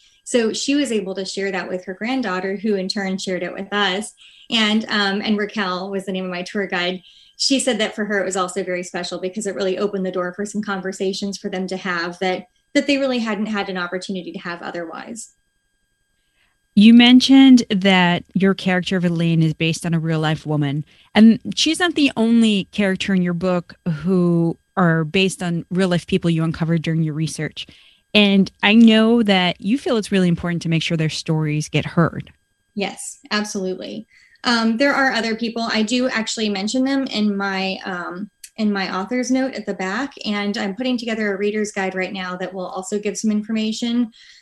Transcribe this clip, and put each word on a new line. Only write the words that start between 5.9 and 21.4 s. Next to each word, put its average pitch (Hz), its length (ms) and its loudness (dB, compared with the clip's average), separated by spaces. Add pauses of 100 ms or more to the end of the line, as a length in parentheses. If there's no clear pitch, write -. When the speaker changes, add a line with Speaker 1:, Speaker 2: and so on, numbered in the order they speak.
Speaker 1:
was 196 140 -6
the 196 80 -6
name 185 100 -4
of 185 80 -6
my 175 120 -6
tour 196 220 -6
guide. 180 380 -4 (320)
She - 240 0
said 247 200 0
that 196 140 -2
for 208 120 -4
her, 202 160 -2
it 180 40 -2
was 190 120 -4
also 185 260 -4
very 180 200 -4
special 175 360 -8
because 185 280 -6
it 190 80 -6
really 190 220 -2
opened 196 280 -2
the 185 60 -4
door 180 220 -4
for 202 120 -8
some 208 160 -6
conversations 196 760 -6
for 202 120 -8
them 185 180 -4
to 185 80 -6
have 175 440 -6
that, 185 280 -4 (260)
that 277 140 2
they 285 100 4
really 262 220 0
hadn't 214 280 -4
had 202 200 -4
an 190 100 -6
opportunity 180 540 -8
to - 80 -12
have 175 220 -10
otherwise. - 720 -12 (1400)
Speaker 2:
You 220 160 10
mentioned 254 800 10
that 185 520 4 (120)
your 190 180 4
character 185 440 -2
of 175 60 -2
Elaine 165 380 2
is 160 140 2
based 160 280 -2
on 165 120 -2
a 165 40 2
real 160 200 -2
life 156 260 -2
woman, 147 400 -2 (300)
and 220 240 8 (160)